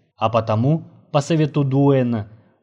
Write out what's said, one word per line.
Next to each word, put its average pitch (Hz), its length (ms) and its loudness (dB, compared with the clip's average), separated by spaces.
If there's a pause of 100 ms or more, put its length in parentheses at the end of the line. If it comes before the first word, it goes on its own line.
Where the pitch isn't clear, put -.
(160)
а 113 120 -2
потому, 113 560 0 (260)
по 147 100 0
совету 151 440 0
Дуэна, 131 680 0 (320)